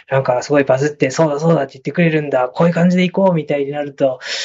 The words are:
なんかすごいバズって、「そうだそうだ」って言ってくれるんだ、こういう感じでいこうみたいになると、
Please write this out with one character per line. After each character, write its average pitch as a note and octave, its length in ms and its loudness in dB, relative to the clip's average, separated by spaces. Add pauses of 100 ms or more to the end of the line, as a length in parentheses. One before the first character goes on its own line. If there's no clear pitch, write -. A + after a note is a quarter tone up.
な C3+ 100 0
ん C3 40 0
か B2 200 0
す - 80 -6
ご D3 80 4
い C#3 60 4
バ C3 120 2
ズ C#3+ 100 0
っ - 40 -4
て、 C3 200 -2
「そ E3 160 2
う D3 40 -2
だ C#3+ 80 -4
そ E3 120 2
う E3 40 4
だ」 C#3+ 80 0
っ - 40 -6
て - 60 -18
言 B2+ 60 -20
っ - 40 -20
て D3 80 -8
く F3 100 -2
れ E3 80 4
る D#3 120 0
ん D3 80 -6
だ、 B2+ 200 0
こ - 160 0
う - 20 4
い F3 40 2
う - 20 0
感 E3+ 160 2
じ F3+ 80 2
で F#3 60 2
い F3+ 80 -2
こ F#3+ 200 2
う - 20 2
み D#3 120 -2
た D3 120 -2
い C#3 80 -2
に C#3 60 -4
な D3 100 -4
る C#3+ 120 -8
と、 C3+ 260 0 (260)